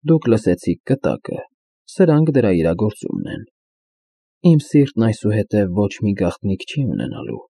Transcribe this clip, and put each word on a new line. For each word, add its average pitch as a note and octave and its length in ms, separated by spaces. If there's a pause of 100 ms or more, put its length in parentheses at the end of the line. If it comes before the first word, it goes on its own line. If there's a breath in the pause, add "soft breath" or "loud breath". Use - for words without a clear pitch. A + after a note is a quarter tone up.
Դուք D3+ 240
լսեցիք - 540
կտակը, - 580 (480)
սրանք D#3 440
դրա A2 200
իրագործումն E2+ 760
են։ - 140 (1000)
Իմ E3 200
սիրտն C3+ 400
այսուհետև G#2 720
ոչ G2+ 200
մի G2+ 180
գաղտնիք F#2+ 500
չի C#3+ 200
ունենալու։ A1+ 580 (180)